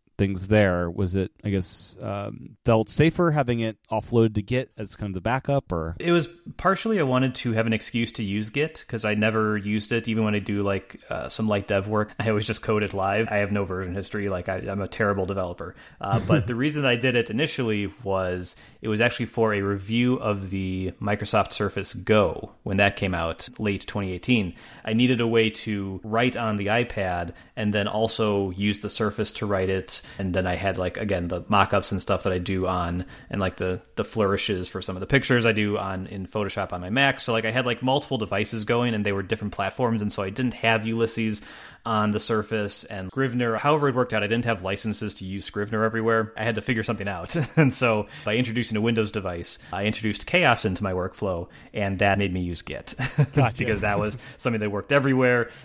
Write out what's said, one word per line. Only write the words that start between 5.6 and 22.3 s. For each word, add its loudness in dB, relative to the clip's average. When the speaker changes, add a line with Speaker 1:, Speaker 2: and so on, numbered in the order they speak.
Speaker 1:
or? -2
Speaker 2:
It -2
was 4
partially 0
I 2
wanted 2
to -2
have 2
an 2
excuse -2
to -6
use -2
Git, -4
'cause -6
I 2
never 2
used -2
it, 0
even 2
when 2
I 2
do, 0
like, -2
uh, -6
some -2
light 0
dev 0
work. 0
I 0
always 2
just -4
code 2
it -4
live. 0
I 0
have 2
no 0
version -4
history. -4
Like, -4
I, -4
I'm -4
a -4
terrible 0
developer. -6
Uh, 0
but 2
Speaker 1:
<laughs> -
Speaker 2:
the -4
reason 0
I 4
did 2
it 2
initially -2
was -2
it -4
was 2
actually 0
for 2
a 0
review 2
of -2
the -2
Microsoft 0
Surface -4
Go 2